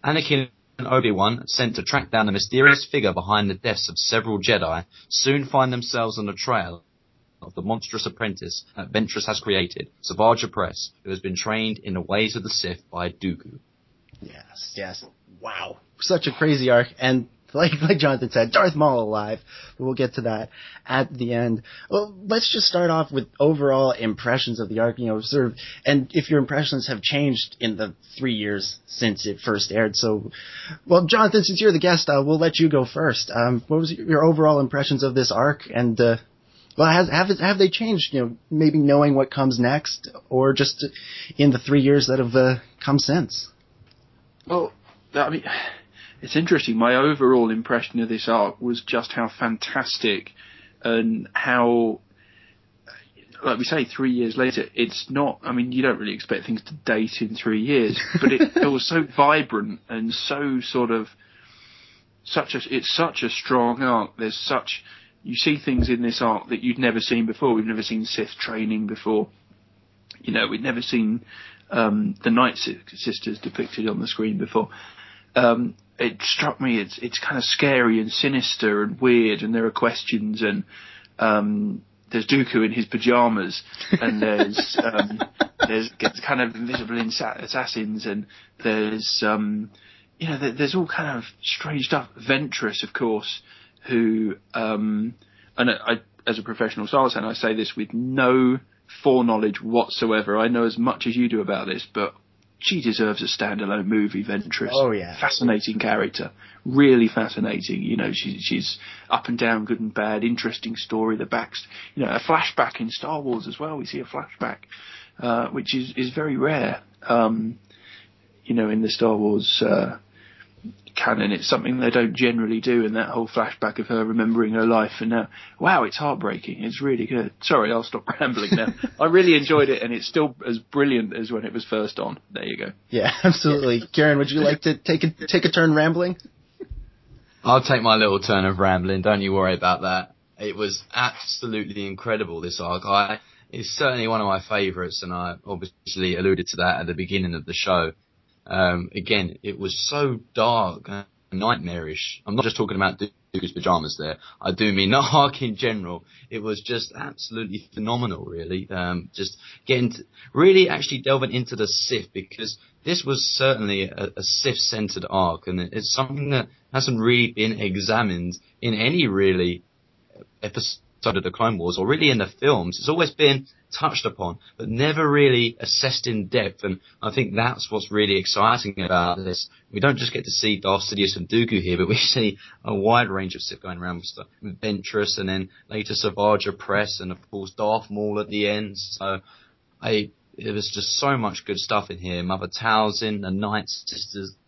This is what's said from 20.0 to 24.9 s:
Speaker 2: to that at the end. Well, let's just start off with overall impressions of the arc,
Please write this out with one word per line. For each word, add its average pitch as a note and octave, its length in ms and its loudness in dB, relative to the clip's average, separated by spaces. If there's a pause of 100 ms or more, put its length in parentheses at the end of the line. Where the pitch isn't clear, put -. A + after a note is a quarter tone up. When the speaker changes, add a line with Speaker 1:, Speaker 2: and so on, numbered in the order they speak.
Speaker 2:
to C3+ 80 -4
that A2+ 280 -2 (360)
at C3 240 0
the B2 220 -4
end. A#2 300 0 (260)
Well, G#3 260 -2 (120)
let's A3+ 260 0
just A3 140 2
start F3 240 2
off D#3+ 200 0
with C3+ 180 -4 (120)
overall C#3 520 4
impressions A#2 680 -2
of G#2+ 80 -6
the G#2+ 120 -2
arc, A#2 180 0